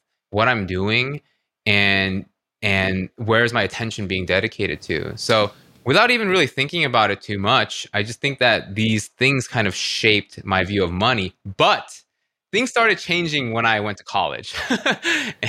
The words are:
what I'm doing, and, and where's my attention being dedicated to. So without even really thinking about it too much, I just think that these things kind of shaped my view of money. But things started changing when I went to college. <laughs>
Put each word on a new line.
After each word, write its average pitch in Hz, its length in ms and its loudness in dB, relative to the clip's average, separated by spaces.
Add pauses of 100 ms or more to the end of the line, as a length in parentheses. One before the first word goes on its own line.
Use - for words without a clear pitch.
(300)
what 107 180 2
I'm 110 180 0
doing, 110 560 -2 (420)
and, 98 600 2 (340)
and 95 560 0
where's 113 360 2
my 117 100 2
attention 107 460 -6
being 92 180 -2
dedicated 95 560 -2
to. 80 340 -4
So 107 360 0 (320)
without 202 260 4
even 226 180 0
really 180 200 2
thinking 147 360 -2
about 117 260 2
it 98 120 -4
too 104 160 -6
much, 110 560 0
I 104 80 0
just 113 180 -8
think 139 200 -2
that 98 340 2
these 110 340 0
things 131 400 0
kind 113 180 0
of 95 80 -2
shaped - 720 0
my 95 200 0
view 98 200 0
of 87 60 -2
money. 98 440 0 (220)
But 165 460 0 (500)
things 240 180 0
started 220 260 2
changing 151 560 -2
when 113 140 0
I 110 140 2
went 104 180 -4
to - 60 -20
college. 73 580 -4
<laughs> - 80 -6 (800)